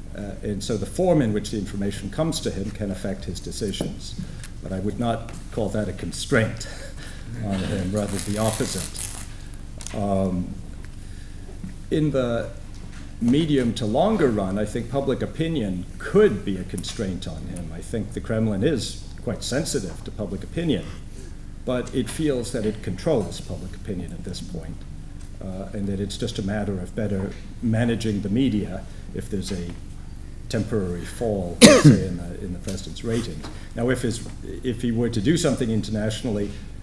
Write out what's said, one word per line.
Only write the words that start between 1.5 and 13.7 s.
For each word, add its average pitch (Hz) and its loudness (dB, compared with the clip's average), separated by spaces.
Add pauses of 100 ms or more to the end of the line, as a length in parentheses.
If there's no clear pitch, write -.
the 110 -2
information 101 -2
comes 160 0
to 117 0
him 98 -2
can 104 -2
affect 95 -4
his - -6
decisions. - -4 (440)
But - -6
I 95 -2
would 104 -2
not 117 0 (220)
call 107 0
that 107 0
a 92 -4
constraint - 2 (400)
<laughs> - -8
on 98 0
him, 92 0
rather 101 0
the 101 0
opposite. 110 0 (960)
Um, 95 0 (1400)
in 151 2
the 120 2 (680)
medium 127 6